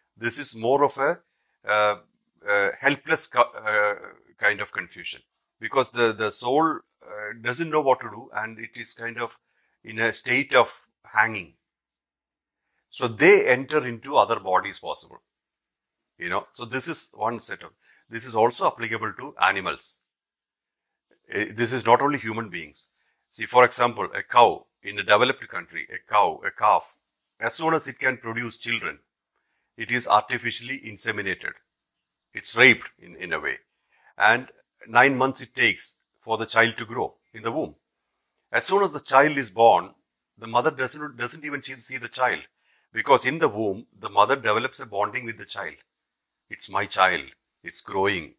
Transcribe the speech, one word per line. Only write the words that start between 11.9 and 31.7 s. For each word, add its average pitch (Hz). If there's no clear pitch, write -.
So -
they 156
enter 135
into 123
other 113
bodies 95
possible. -
You 87
know, 95
so 123
this 123
is -
one 110
set -
of, 82
this 113
is 117
also 117
applicable 110
to 131
animals. 92
Eh, 107
this 113
is 123
not 123
only 143
human 110
beings. 82
See, 110
for 123
example, 117
a 98
cow -
in 104
a 101
developed 113
country, 85
a -
cow, 98
a 98
calf, 104
as -
soon 165
as 151
it 127
can 131
produce 113
children, 95
it 110
is 120
artificially 120
inseminated. 104